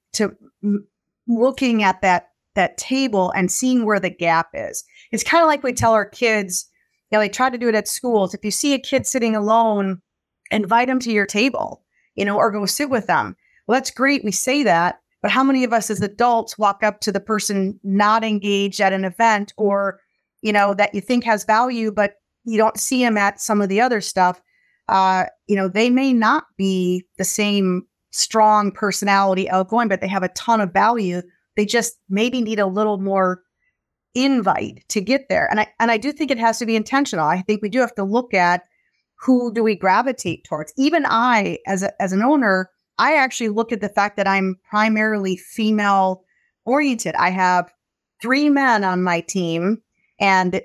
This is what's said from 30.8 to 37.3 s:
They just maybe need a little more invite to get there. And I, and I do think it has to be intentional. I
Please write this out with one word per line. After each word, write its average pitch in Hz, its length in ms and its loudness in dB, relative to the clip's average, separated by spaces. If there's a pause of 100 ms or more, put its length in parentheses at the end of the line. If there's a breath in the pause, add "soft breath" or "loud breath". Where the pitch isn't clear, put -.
They 208 80 2
just 226 340 -2 (120)
maybe 240 320 0
need 214 160 -4
a 202 80 2
little 208 320 -2
more 190 440 0 (720)
invite 240 760 0
to 214 120 -2
get 262 280 -2
there. 185 220 0
And 214 100 0
I, 208 80 -2 (120)
and 233 100 2
I 233 60 2
do 254 160 -4
think 285 180 -4
it 247 80 -2
has 226 200 0
to 240 80 -6
be 226 100 0
intentional. 214 500 -2
I 175 160 0